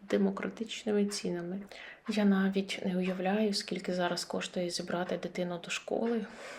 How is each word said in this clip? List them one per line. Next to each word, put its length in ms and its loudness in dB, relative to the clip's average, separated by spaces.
демократичними 1040 2
цінами. 560 -4
Я 160 2
навіть 600 4
не 120 0
уявляю, 580 2
скільки 400 -2
зараз 300 0
коштує 460 -2
зібрати 460 -2
дитину 480 -4
до 60 -8
школи. 560 0